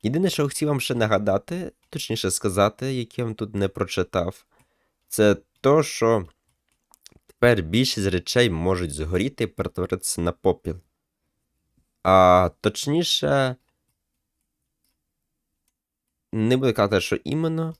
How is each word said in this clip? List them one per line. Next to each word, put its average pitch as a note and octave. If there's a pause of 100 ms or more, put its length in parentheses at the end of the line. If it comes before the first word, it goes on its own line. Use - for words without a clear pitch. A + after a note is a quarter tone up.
Єдине, D#3+
що D#3+
хотів D3
вам C#3+
ще -
нагадати, A2 (180)
точніше -
сказати, G#2+
яке B2
я B2
вам A2
тут G#2+
не G2
прочитав, F#2 (600)
це G#2 (240)
то, D3
що A2+ (1000)
тепер A#2
більшість G2
речей G2
можуть F2
згоріти F2+
і A2
перетворитися -
на E2+
попіл. F2 (1300)
А F#2 (120)
точніше, C#3+ (2750)
не A2+
буду C3
казати, G#2
що -
іменно. D#3+